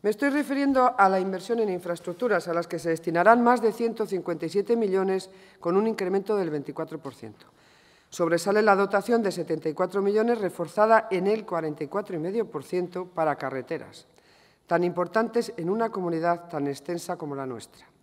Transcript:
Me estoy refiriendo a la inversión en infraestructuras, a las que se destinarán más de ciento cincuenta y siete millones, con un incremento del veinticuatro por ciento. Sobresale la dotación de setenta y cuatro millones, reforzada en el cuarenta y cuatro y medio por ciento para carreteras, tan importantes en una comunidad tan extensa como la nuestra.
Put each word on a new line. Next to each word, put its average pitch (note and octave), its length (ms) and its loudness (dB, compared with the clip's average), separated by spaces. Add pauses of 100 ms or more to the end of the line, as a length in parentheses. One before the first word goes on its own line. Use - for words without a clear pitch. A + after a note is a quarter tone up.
Me G3+ 80 0
estoy C#4 200 0
refiriendo C4+ 640 2
a G3 120 6
la F#3+ 100 2
inversión F#3+ 400 -2
en G#3+ 120 0
infraestructuras, F3+ 760 -2
a E3+ 80 -4
las E3+ 140 -2
que F3 100 -6
se E3+ 120 -4
destinarán F3 520 4
más A#3+ 180 4
de G#3+ 120 2
ciento A3+ 340 -2
cincuenta E3+ 400 -4
y - 20 -2
siete G3 280 0
millones, F#3+ 520 0 (300)
con E3+ 180 0
un G#3+ 120 4
incremento G3 480 -2
del F3+ 140 0
veinticuatro D3+ 500 -8
por C3 140 -12
ciento. G#2+ 320 -18 (640)
Sobresale F3 520 2
la G#3 120 6
dotación G3+ 480 2
de G3+ 80 0
setenta E3 380 -4
y D3 60 -4
cuatro F#3 260 -2
millones, A3 400 2
reforzada G#3 680 2
en F#3 160 0
el G#3+ 180 0
cuarenta D#3+ 400 -4
y C#3 40 -10
cuatro G3+ 280 -6
y - 20 -4
medio G3+ 320 -4
por C#3+ 140 -8
ciento F3+ 400 -4
para D#3 320 0
carreteras, C3 680 -8 (600)
tan F3 160 2
importantes G#3+ 760 0
en E3+ 100 -4
una A3 220 0
comunidad E3+ 580 -2
tan C#3+ 200 -4
extensa E3+ 500 -6
como D3 160 -8
la C3+ 100 -8
nuestra. A#2+ 400 -12 (180)